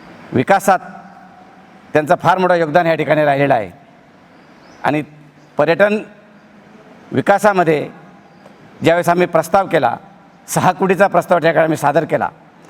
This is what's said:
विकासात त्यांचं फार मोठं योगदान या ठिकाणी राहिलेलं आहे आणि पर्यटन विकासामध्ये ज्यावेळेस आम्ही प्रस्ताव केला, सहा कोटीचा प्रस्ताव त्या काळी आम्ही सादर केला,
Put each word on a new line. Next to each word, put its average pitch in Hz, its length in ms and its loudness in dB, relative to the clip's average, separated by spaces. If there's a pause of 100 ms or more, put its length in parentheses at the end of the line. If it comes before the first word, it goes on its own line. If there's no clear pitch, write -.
(340)
विकासात 190 460 0 (1120)
त्यांचं 151 220 0
फार 165 220 0
मोठं 180 180 0
योगदान 165 300 0
या 165 100 0
ठिकाणी 151 280 0
राहिलेलं 139 300 2
आहे 104 180 -4 (1120)
आणि 147 200 -2 (540)
पर्यटन 196 400 2 (1120)
विकासामध्ये 170 760 0 (960)
ज्यावेळेस 165 260 2
आम्ही 175 180 2
प्रस्ताव 175 400 0
केला, 131 300 -2 (500)
सहा 165 240 0
कोटीचा 190 360 0
प्रस्ताव 175 320 0
त्या 160 140 0
काळी 151 100 2
आम्ही 160 140 -2
सादर 147 260 0
केला, 135 260 -4 (400)